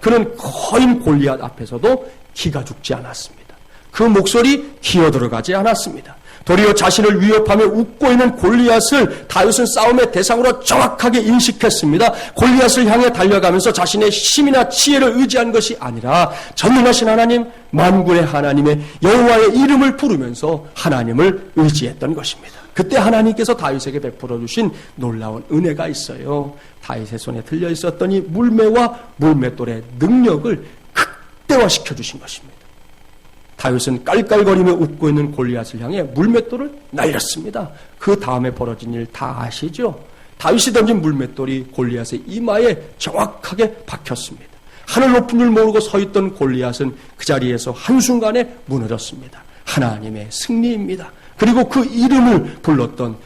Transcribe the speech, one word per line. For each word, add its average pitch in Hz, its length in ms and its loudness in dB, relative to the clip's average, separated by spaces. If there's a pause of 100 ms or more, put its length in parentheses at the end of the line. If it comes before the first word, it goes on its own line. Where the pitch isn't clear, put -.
그는 226 360 2
거인 240 640 0
골리앗 139 400 0
앞에서도 127 680 -4 (240)
기가 143 300 -6
죽지 - 300 -10
않았습니다. - 600 -16 (380)
그 - 100 -2
목소리 233 800 2
기어 165 300 2
들어가지 120 440 -2
않았습니다. - 640 -2 (280)
도리어 202 300 4
자신을 208 480 2
위협하며 214 420 4
웃고 226 460 0
있는 247 260 4
골리앗을 233 920 2
다윗은 214 360 2
싸움의 233 480 2
대상으로 240 480 2
정확하게 247 600 0
인식했습니다. 220 920 2 (220)
골리앗을 247 520 4
향해 240 240 4
달려가면서 190 600 2
자신의 202 380 0
힘이나 262 580 2
지혜를 262 480 2
의지한 240 360 0
것이 220 280 0
아니라 127 500 0 (240)
전능하신 240 540 4
하나님, 233 380 2 (240)
만군의 170 560 4
하나님의 147 520 2 (240)
여호와의 226 560 4
이름을 269 380 4
부르면서 151 800 -2
하나님을 139 840 0
의지했던 147 580 0
것입니다. - 380 -12 (220)
그때 185 240 -2
하나님께서 220 580 2
다윗에게 139 440 -6
베풀어 120 380 -8
주신 151 320 -2 (260)
놀라운 113 540 -8
은혜가 160 380 -2
있어요. 139 640 -8 (320)
다윗의 113 340 -10
손에 117 260 -10
들려 170 260 -6
있었던 175 420 -4
이 190 80 0
물매와 226 800 0 (180)
물맷돌의 127 640 -2 (160)
능력을 202 680 2 (260)
극대화시켜 - 1040 -2
주신 117 260 -14
것입니다. - 320 -20 (1040)
다윗은 127 480 -4
깔깔거리며 196 680 2
웃고 160 360 -2
있는 147 220 0
골리앗을 120 500 -6
향해 165 220 -6
물맷돌을 226 680 -2 (200)
날렸습니다. 160 800 -6 (280)
그 196 200 0
다음에 127 320 -4
벌어진 117 420 -8
일 117 140 -8
다 127 340 -10
아시죠? 151 580 -8 (380)
다윗이 220 380 0
던진 214 260 2
물맷돌이 131 720 -4
골리앗의 120 540 -6
이마에 220 500 0 (220)
정확하게 - 760 -4 (120)
박혔습니다. - 600 -14 (380)
하늘 254 260 2
높은 240 260 0
줄 240 120 4
모르고 220 300 2
서 202 180 -4
있던 196 360 -2
골리앗은 127 600 -4 (220)
그 - 80 -14
자리에서 127 460 -2
한순간에 233 840 0 (120)
무너졌습니다. 127 760 -8 (220)
하나님의 107 640 -6
승리입니다. 214 800 -4 (280)
그리고 240 300 2
그 262 160 0
이름을 240 800 2
불렀던, 120 640 -2